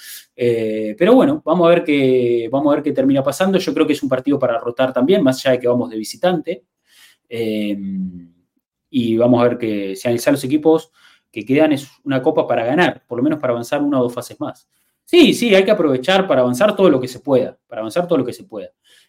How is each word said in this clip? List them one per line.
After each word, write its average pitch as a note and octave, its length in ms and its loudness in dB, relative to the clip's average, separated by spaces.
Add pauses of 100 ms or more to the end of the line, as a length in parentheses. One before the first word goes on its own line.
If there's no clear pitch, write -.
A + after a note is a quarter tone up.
(360)
Eh, A2 640 -2
pero G3+ 160 6
bueno, D#3 280 4
vamos E3 240 2
a E3+ 40 6
ver F3 140 4
qué, B2 680 2
vamos C#3+ 180 0
a D3 60 2
ver C#3+ 80 -4
qué D3 80 -2
termina C3+ 300 0
pasando. F#3 360 0
Yo - 140 -4
creo D3+ 140 0
que C#3+ 80 0
es - 80 -10
un C3 80 -4
partido C3 280 -2
para A#2 200 -2
rotar B2+ 340 -2
también, D#3+ 300 2
más C3 160 0
allá C3+ 140 0
de B2 80 0
que A#2+ 80 -2
vamos A#2+ 200 0
de A2 80 -10
visitante. C3 680 -4 (640)
Eh, G#2+ 500 -4 (1120)
y A#2 260 0
vamos A#2+ 240 4
a A#2+ 80 4
ver A#2+ 80 -4
que, G2+ 400 -6
si - 100 -8
analizar A#2+ 280 0
los C#3 100 -6
equipos D#3 480 0 (380)
que G#2+ 140 -12
quedan, D3+ 280 2
es C3+ 160 -6 (160)
una C3+ 180 -2
copa D#3+ 240 0
para A#2 180 -2
ganar, C#3+ 420 0
por A#2 120 -10
lo A#2+ 40 0
menos D#3 160 0
para B2 140 -4
avanzar B2 300 -4
una C#3+ 180 0
o - 20 2
dos B2 100 -2
fases - 280 -12
más. - 280 -12 (360)
Sí, E4 300 6
sí, A#3 200 0
hay F#3+ 100 6
que F#3+ 60 2
aprovechar F3+ 560 2
para C3+ 160 2
avanzar B2+ 340 2
todo F#3+ 140 6
lo C3 100 2
que B2 80 -6
se - 120 -14
pueda, B2+ 460 0
para - 140 -12
avanzar C#3 260 -4
todo E3+ 120 0
lo B2 60 0
que A2+ 80 -8
se G#2 120 -16
pueda. F#2+ 260 -14 (380)